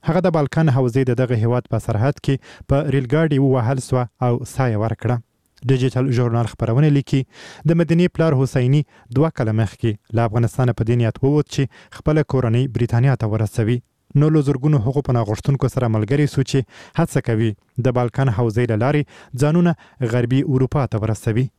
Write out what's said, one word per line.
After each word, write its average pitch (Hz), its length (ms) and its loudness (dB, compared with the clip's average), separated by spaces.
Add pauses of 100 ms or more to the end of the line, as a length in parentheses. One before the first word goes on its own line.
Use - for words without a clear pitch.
هغه 170 180 2
د 170 120 2
بالکان 151 380 2
حوزې 131 360 2
د 113 100 0
دغه 123 220 0
هیواد 123 320 0
په 107 100 -2
سرحد 117 400 -2
کې 135 100 0 (320)
په 147 280 0
ریل 131 180 0
ګاډي 151 320 2
ووهل 131 420 0
سوه 123 160 0 (220)
او 120 80 2 (180)
ساه 131 200 0
یې 104 120 -2
ورکړه. 113 320 -2 (540)
ډیجیټل 131 500 0
ژورنال 117 340 0
خپرونې 123 440 0
لیکي، 135 240 -2 (480)
د 170 100 2
مدینې 170 380 2
پلار 160 240 2
حسیني 135 420 2 (320)
دوه 160 240 2
کاله 110 220 0
مخکې 110 580 -4
له 120 100 2
افغانستانه 117 480 0
په 131 100 -2
دې 120 140 0
نیت 113 220 -2
ووت 143 300 0
چې 139 100 0 (340)
خپله 156 380 0
کورنۍ 120 280 0 (140)
بریتانیا 120 460 2
ته 104 100 -2
ورسوي. 110 460 0 (420)
نو 151 80 4
له 156 180 2
زرګونو 143 380 2
هغو 135 200 0
پناه 120 220 0
غوښتونکو 127 460 -2
سره 123 200 0
ملګری 120 400 0
سو 139 160 0
چې 135 100 0 (380)
هڅه 165 300 0
کوي 113 200 0 (380)
د 123 120 0
بالکان 127 380 -2
حوزې 120 360 0
له 110 120 0
لارې 147 200 0 (380)
ځانونه 151 680 0
غربي 123 300 0 (140)
اروپا 131 280 0 (120)
ته 104 80 -2
ورسوي. 110 420 -2 (140)